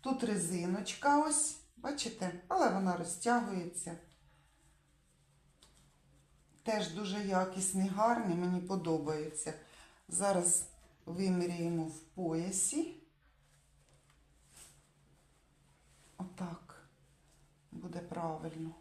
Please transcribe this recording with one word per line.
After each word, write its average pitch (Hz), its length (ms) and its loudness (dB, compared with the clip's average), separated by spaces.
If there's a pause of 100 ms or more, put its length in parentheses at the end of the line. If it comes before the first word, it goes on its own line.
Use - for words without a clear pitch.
Тут 262 220 0
резиночка 190 1000 2
ось, - 340 2 (200)
бачите? 240 540 -4 (160)
Але 339 220 4
вона 185 280 2
розтягується. 175 1000 -2 (2750)
Теж 202 280 0
дуже 196 340 -2
якісний, 190 640 2
гарний, 208 500 4
мені 180 240 2
подобається. 156 920 -2 (540)
Зараз 185 580 2 (400)
виміряємо 175 760 0
в 156 160 -8
поясі. 185 920 -2 (3250)
Отак 180 680 -10 (840)
буде 170 280 -10
правильно. 160 800 -8